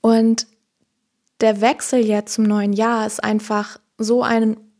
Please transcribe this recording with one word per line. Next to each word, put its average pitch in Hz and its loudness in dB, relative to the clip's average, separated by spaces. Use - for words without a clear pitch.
Und 226 2
der 214 2
Wechsel 247 0
jetzt 208 -2
zum 220 0
neuen 208 0
Jahr 220 0
ist 214 -6
einfach 214 -4
so 233 0
ein 226 0